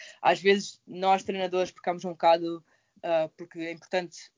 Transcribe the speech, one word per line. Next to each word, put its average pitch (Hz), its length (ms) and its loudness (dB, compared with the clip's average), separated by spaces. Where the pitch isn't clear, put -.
às 170 200 2
vezes 196 460 2
nós 190 360 0
treinadores 185 480 -2
pecamos 180 340 -6
um 180 60 -6
bocado, 170 520 2
ah, 160 360 0
porque 170 220 -16
é 165 120 -6
importante, 170 680 -6